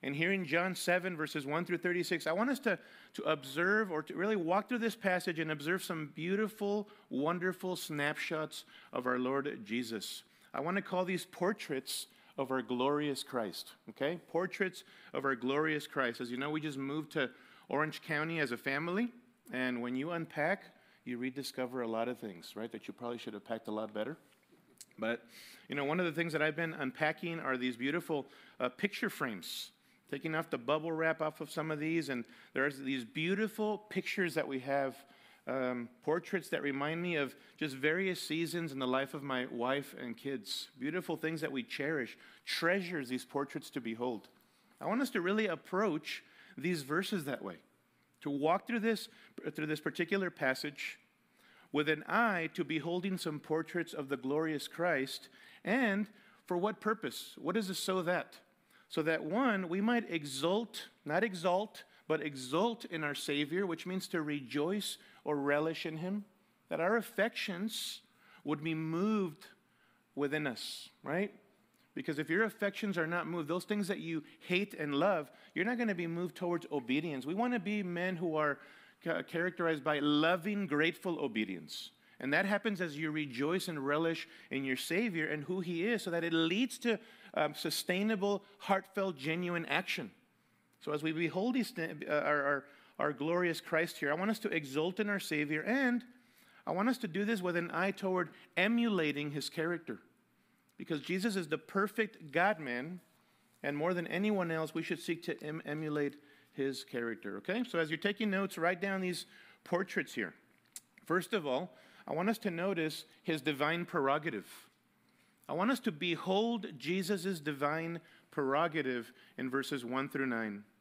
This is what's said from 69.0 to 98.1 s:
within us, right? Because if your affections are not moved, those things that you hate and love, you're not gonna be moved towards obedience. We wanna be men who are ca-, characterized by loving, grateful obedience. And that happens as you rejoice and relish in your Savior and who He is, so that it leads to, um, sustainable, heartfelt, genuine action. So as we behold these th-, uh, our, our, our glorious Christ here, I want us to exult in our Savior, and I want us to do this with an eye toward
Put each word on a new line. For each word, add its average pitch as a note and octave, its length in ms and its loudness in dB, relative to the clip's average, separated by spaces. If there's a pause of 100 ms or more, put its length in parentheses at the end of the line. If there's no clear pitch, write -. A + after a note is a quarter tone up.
within C#3+ 340 0
us, - 420 -6 (140)
right? F3+ 300 0 (600)
Because C#3+ 260 -4
if D3 100 -2
your F#3 140 4
affections G3+ 540 -2
are E3 100 2
not E3+ 200 -2
moved, E3 200 -4
those E3+ 160 0
things G#3 240 0
that F3+ 120 -2
you D#3+ 240 -4 (180)
hate G3 320 0
and D3 220 -2
love, D#3+ 360 4 (240)
you're E3 80 2
not A#3 140 0
gonna A3+ 180 2
be E3+ 120 -2
moved E3+ 280 -2
towards F3 340 -2
obedience. C#3 560 0
We D#3 80 -2
wanna A#3+ 260 2
be G#3 220 -2
men F3+ 360 0
who E3 180 0
are D3 240 4 (440)
ca-, E3 200 0
characterized E3 600 0
by D3+ 160 2
loving, E3+ 680 4
grateful D#3+ 520 2
obedience. G#2+ 720 -2 (300)
And C3+ 140 0
that F3+ 120 6
happens G3+ 360 0
as D#3+ 140 -2
you D#3 140 -2
rejoice D3+ 580 0
and D#3 160 -4
relish D#3+ 440 2 (240)
in C3+ 120 -2
your C3 140 0
Savior E3+ 480 0
and D3+ 180 -2
who F#3 160 -2
He F3 280 0
is, A#3 160 0
so F3+ 80 -4
that E3 120 0
it E3 100 2
leads E3 460 4
to, A3+ 200 2 (340)
um, D3+ 220 2
sustainable, G3 880 0 (160)
heartfelt, G3 580 0
genuine E3+ 480 0
action. D3+ 460 0 (680)
So D3 100 -4
as D3+ 100 0
we D#3+ 120 0
behold E3+ 420 0
these A#3+ 160 2
th-, D#3+ 360 -4
uh, - 60 2
our, D3 300 4
our, C#3 220 2 (340)
our D3 140 2
glorious E3 460 2
Christ E3 380 0
here, C#3+ 140 2
I D3+ 40 4
want F#3 140 0
us A3 100 2
to G#3 100 -2
exult D#3 500 0
in G#3 100 2
our G3+ 100 0
Savior, D3+ 440 0
and B3 400 2 (640)
I - 40 -2
want F#3+ 180 2
us B3+ 100 2
to A3 80 -4
do F#3 180 0
this A3 160 2
with F3+ 160 2
an E3+ 140 0
eye F#3 180 2
toward F#3 400 0 (260)